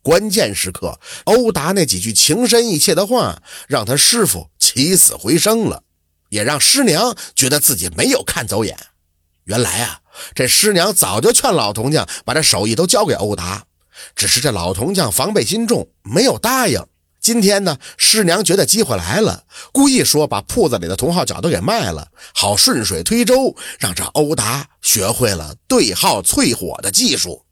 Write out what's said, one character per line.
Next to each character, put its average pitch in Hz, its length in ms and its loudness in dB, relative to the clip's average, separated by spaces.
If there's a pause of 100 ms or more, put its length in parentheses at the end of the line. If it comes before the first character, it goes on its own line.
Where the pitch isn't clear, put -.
关 196 300 2
键 151 240 0
时 92 160 -4
刻， - 280 -8 (260)
欧 226 280 4
达 156 200 -2
那 196 120 2
几 180 160 -2
句 107 140 -4
情 220 320 2
深 233 200 4
意 185 120 -2
切 170 160 2
的 190 120 0
话， 190 360 -2 (240)
让 127 180 -2
他 117 100 0
师 226 300 2
傅 - 240 -4 (100)
起 165 380 0
死 - 180 4
回 135 220 0
生 214 300 2
了， - 160 -6 (480)
也 104 120 -2
让 151 160 -2
师 262 260 4
娘 214 300 2 (200)
觉 127 160 0
得 147 100 2
自 127 160 0
己 90 180 -6
没 - 120 0
有 - 160 2
看 - 260 -6
走 107 160 -2
眼。 - 140 -6 (680)
原 107 160 -4
来 113 220 -2
啊， - 180 -8 (340)
这 131 140 0
师 208 240 2
娘 190 220 2
早 - 260 0
就 220 100 4
劝 196 220 0
老 107 220 0
铜 117 180 -2
匠 123 160 0 (160)
把 113 80 -4
这 151 80 0
手 107 260 0
艺 113 80 0
都 165 120 0
交 220 180 2
给 139 100 0
欧 104 220 -2
达， 92 280 -8 (520)
只 - 100 -2
是 - 140 0
这 135 100 0
老 92 220 -2
铜 127 220 -4
匠 147 180 0
防 180 220 -2
备 143 100 0
心 220 220 -2
重， 190 240 -2 (120)
没 135 200 0
有 233 160 2
答 247 300 0
应。 101 180 -2 (340)
今 233 220 2
天 196 220 2
呢， 156 120 -2 (220)
师 - 260 2
娘 175 180 2
觉 180 140 2
得 175 80 4
机 214 180 2
会 120 140 -2
来 92 240 -2
了， 123 240 -2 (280)
故 277 180 4
意 240 120 2
说 147 240 2
把 101 140 -4
铺 175 300 0
子 113 80 -2
里 87 80 -6
的 92 100 -4
铜 156 160 -2
号 175 140 0
角 - 160 -8
都 175 80 0
给 101 100 0
卖 160 300 -2
了， 76 180 -8 (240)
好 101 240 0
顺 160 260 2
水 98 200 -4
推 226 240 2
舟， 254 280 2 (240)
让 90 160 -4
这 - 100 -6
欧 151 300 0
达 123 360 -4 (100)
学 - 300 0
会 110 240 0
了 76 220 -10 (100)
对 120 260 2
号 98 300 0
淬 156 320 0
火 85 260 -8
的 - 100 -6
技 208 240 0
术。 87 380 -6